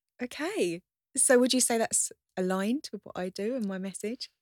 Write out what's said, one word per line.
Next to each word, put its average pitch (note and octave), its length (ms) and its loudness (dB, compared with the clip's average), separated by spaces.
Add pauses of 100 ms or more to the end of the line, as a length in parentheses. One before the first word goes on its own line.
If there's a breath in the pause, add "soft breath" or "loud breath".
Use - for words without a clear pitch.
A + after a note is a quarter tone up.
(220)
Okay. B3 580 -4 (380)
So B3 200 6
would B3 140 4
you B3+ 80 4
say A#3+ 160 2
that's - 360 0 (220)
aligned F#3+ 580 0
with G3 120 -12
what - 140 -10
I F#3 100 -4
do G#3 260 -4
and A3+ 120 -4
my F#3+ 100 -4
message? G3 540 -8 (120)